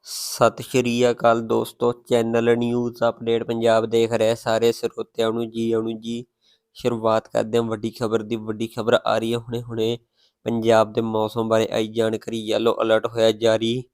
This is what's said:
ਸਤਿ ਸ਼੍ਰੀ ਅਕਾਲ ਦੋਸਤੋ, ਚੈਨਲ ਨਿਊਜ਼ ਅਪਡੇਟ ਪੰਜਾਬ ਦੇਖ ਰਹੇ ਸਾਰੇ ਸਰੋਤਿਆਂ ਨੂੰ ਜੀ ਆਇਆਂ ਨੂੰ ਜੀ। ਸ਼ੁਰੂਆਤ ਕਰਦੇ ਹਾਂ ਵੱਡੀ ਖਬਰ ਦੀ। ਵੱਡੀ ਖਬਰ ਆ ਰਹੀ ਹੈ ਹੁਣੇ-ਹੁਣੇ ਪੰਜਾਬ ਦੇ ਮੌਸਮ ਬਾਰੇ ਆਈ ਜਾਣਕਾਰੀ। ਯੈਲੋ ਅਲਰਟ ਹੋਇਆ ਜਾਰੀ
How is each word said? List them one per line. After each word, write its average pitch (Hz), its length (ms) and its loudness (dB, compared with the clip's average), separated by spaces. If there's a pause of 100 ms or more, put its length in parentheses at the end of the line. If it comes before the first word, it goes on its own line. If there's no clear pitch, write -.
ਸਤਿ - 580 -2
ਸ਼੍ਰੀ 120 480 2
ਅਕਾਲ 117 300 2
ਦੋਸਤੋ, 113 500 -2 (180)
ਚੈਨਲ 117 480 2
ਨਿਊਜ਼ 120 520 -2
ਅਪਡੇਟ 117 340 -2
ਪੰਜਾਬ 113 420 2
ਦੇਖ 113 260 2
ਰਹੇ 113 240 2
ਸਾਰੇ 113 360 2
ਸਰੋਤਿਆਂ 113 600 -4
ਨੂੰ 117 180 -4
ਜੀ 113 160 -4
ਆਇਆਂ 113 180 0
ਨੂੰ 113 160 -6
ਜੀ। 117 240 -8 (520)
ਸ਼ੁਰੂਆਤ 110 520 0
ਕਰਦੇ 110 300 -2
ਹਾਂ 117 80 2
ਵੱਡੀ 110 260 -4
ਖਬਰ 113 300 -2
ਦੀ। 107 140 -4
ਵੱਡੀ 110 320 -6
ਖਬਰ 117 380 0
ਆ 113 120 0
ਰਹੀ 113 160 -2
ਹੈ 117 40 -2
ਹੁਣੇ-ਹੁਣੇ 117 600 -6 (480)
ਪੰਜਾਬ 110 480 2
ਦੇ 117 80 0
ਮੌਸਮ 110 460 -2
ਬਾਰੇ 110 240 2
ਆਈ 113 160 -2
ਜਾਣਕਾਰੀ। 113 580 -2
ਯੈਲੋ 110 360 0
ਅਲਰਟ 110 260 2
ਹੋਇਆ 113 240 2
ਜਾਰੀ 113 420 2 (200)